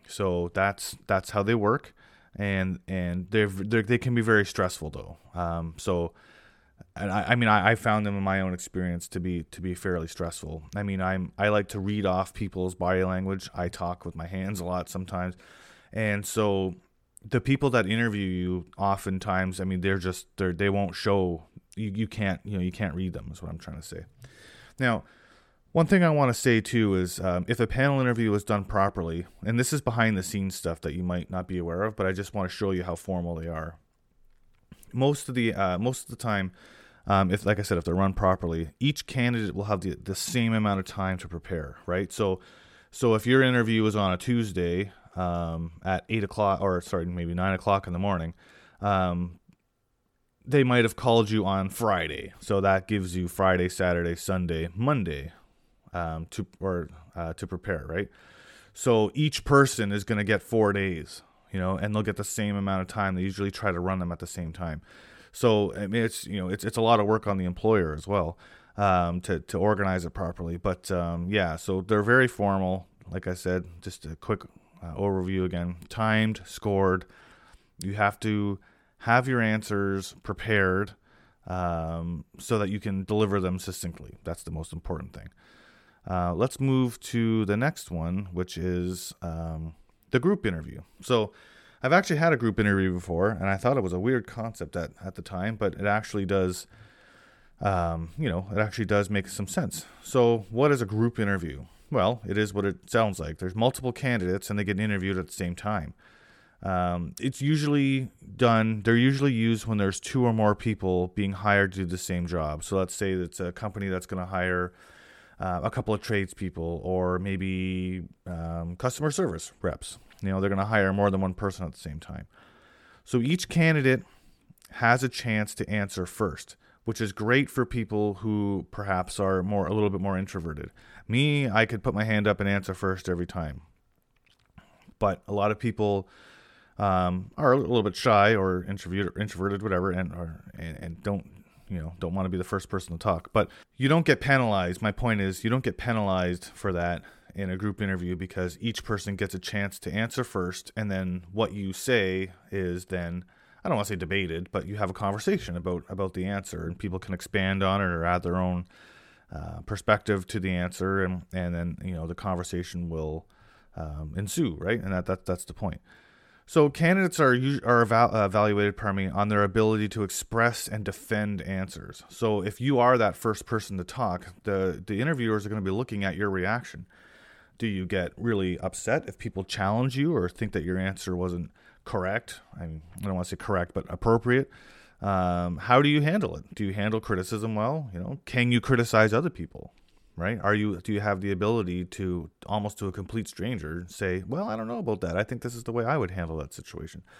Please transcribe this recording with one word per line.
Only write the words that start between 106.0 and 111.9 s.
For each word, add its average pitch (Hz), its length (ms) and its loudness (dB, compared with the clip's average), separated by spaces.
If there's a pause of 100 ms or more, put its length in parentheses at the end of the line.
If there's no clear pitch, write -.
Um, 90 560 -2
it's - 220 -4
usually 139 680 2 (280)
done, 110 480 6
they're 113 120 8
usually 135 360 6
used 113 320 2
when 110 140 0
there's 98 220 2
two 127 260 2
or 117 60 4
more 107 220 4
people 92 600 0
being 98 180 0
hired 98 400 4
to 92 60 -6
do 92 80 0
the 87 100 -4